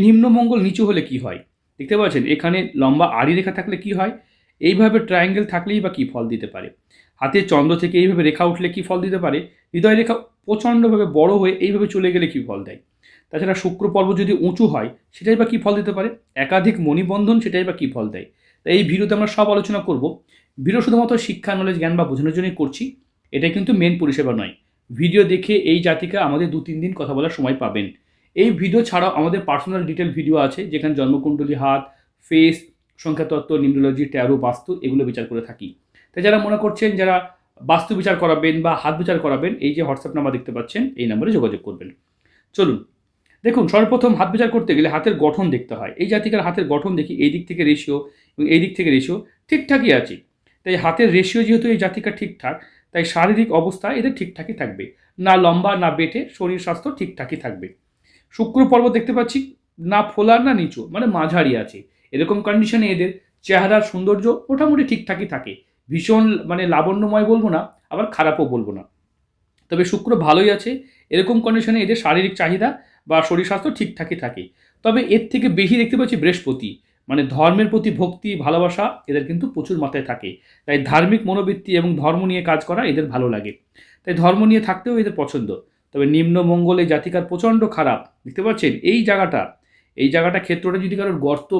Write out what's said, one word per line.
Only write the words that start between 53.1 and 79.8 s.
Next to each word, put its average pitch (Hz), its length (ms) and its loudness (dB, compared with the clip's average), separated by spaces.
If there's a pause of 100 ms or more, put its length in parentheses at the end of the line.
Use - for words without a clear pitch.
অবস্থা 185 280 -4 (120)
এদের 262 160 -2
ঠিকঠাকই 180 460 -10
থাকবে, 196 240 -8 (340)
না 185 140 4 (100)
লম্বা 180 280 4 (120)
না 165 140 2
বেটে, 165 220 -2 (180)
শরীর 180 280 -6
স্বাস্থ্য 170 300 -6
ঠিকঠাকই 160 480 -10
থাকবে। 92 240 -10 (680)
শুক্র 226 240 0 (120)
পর্ব 240 140 6 (120)
দেখতে 233 160 -2
পাচ্ছি 233 240 -2 (540)
না 208 80 4 (120)
ফোলা 220 240 4 (100)
না 262 80 4
নিচু, 160 280 -2 (120)
মানে 226 120 -4 (100)
মাঝারি 156 380 2 (100)
আছে। 101 160 -14 (340)
এরকম 165 280 0
কন্ডিশনে 214 520 2
এদের 180 180 -2 (320)
চেহারার 196 460 4
সৌন্দর্য 196 360 0 (240)
মোটামুটি 294 400 2
ঠিকঠাকই 202 440 -4
থাকে, 107 200 -10 (360)
ভীষণ 214 340 2 (260)
মানে 175 140 -2 (100)
লাবণ্যময় 208 580 2
বলবো 220 180 4
না, 160 120 0 (300)
আবার 196 140 -2 (100)
খারাপও 160 380 2
বলবো 107 240 -4
না। 87 60 -16 (880)
তবে 170 140 2
শুক্র 208 260 -2 (140)
ভালোই 180 300 6
আছে, 226 160 -6 (400)
এরকম 190 300 2
কন্ডিশনে 226 400 0
এদের 208 220 0
শারীরিক 180 360 2
চাহিদা 185 300 0 (380)
বা 160 100 2 (120)
শরীর 175 200 0
স্বাস্থ্য 202 280 -2
ঠিকঠাকই - 460 -6
থাকে। 92 200 -10 (420)
তবে 226 140 2 (160)
এর 220 160 2
থেকে 247 160 0 (120)
বেশি 196 220 4
দেখতে 226 160 0
পাচ্ছি 254 200 0
বৃহস্পতি, 135 540 -2 (380)
মানে 143 120 0 (140)
ধর্মের 180 340 4
প্রতি 220 300 0
ভক্তি, 180 300 -4 (140)
ভালোবাসা 175 420 0 (220)
এদের 143 180 -2
কিন্তু 170 260 -4
প্রচুর 170 320 -4